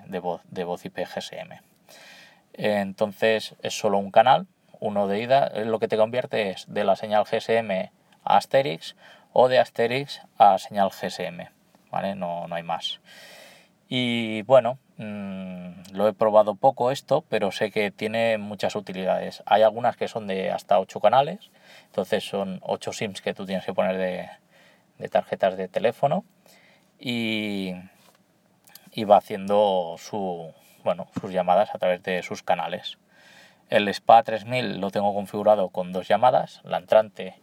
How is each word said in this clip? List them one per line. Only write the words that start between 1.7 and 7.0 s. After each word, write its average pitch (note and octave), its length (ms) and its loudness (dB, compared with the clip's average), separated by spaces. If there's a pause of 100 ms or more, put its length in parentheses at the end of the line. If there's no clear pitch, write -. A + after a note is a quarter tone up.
Entonces G#2 1080 0
es - 160 -6
solo G2+ 200 0
un G2 140 -4
canal, C3+ 360 6 (320)
uno G2+ 280 -2
de G2+ 120 -2
ida, C3 280 2
eh, G#2+ 180 -6
lo A2 140 -2
que A2+ 80 -2
te A2 100 -2
convierte A2+ 540 0
es - 160 -14
de G#2 160 -4
la G2 120 4
señal G#2+ 300 0